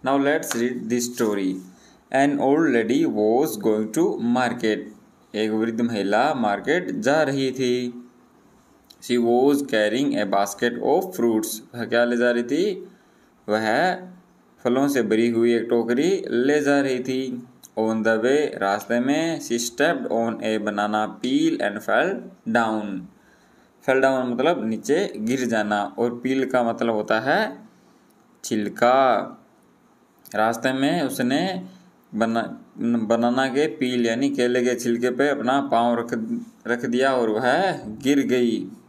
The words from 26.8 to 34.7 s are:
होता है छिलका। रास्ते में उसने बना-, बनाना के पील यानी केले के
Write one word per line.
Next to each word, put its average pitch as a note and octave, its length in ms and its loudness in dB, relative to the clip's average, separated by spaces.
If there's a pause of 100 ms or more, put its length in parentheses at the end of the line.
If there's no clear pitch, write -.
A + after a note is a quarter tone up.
होता G#2+ 260 0
है E3+ 480 -2 (760)
छिलका। A2 920 2 (1000)
रास्ते A#2 380 0
में C#3+ 300 0
उसने C#3+ 640 -2 (500)
बना-, A2+ 380 0 (260)
बनाना A#2 680 0
के C#3 180 0
पील B2 400 -2
यानी B2+ 240 0
केले B2 320 2
के B2 120 2